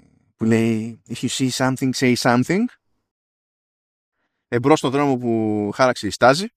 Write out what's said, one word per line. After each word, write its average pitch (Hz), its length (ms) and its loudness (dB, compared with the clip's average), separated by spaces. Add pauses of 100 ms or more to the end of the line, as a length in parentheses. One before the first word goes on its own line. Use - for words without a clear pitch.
(360)
που 113 100 -6
λέει, 113 640 0
«If 117 60 -10
you - 120 -6
see 131 220 -2
something, 131 440 -2
say 123 220 2
something». 131 480 0 (1800)
Εμπρός 127 300 2
στον 135 140 -2
δρόμο 139 260 0
που 110 560 -2
χάραξε 127 340 0
η - 20 -4
Στάζη. 143 480 2